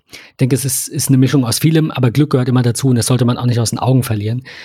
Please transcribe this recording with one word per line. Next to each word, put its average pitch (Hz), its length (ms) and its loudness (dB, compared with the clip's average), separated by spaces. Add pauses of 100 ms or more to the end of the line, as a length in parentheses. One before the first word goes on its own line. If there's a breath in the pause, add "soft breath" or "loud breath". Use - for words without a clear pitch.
(120)
Ich - 280 -20
denke, 135 160 2
es 127 100 -4
ist, - 220 -6
ist - 220 -6
eine 135 100 4
Mischung 131 260 2
aus 110 140 -4
vielem, 160 320 2
aber 127 180 0
Glück 143 220 0
gehört 127 180 0
immer 127 140 2
dazu 120 240 0
und 127 80 4
das 113 100 0
sollte 127 180 0
man 123 140 0
auch 123 80 -6
nicht 117 140 0
aus 113 100 -2
den 120 80 -6
Augen 127 240 2
verlieren. 110 400 -4 (240 loud breath)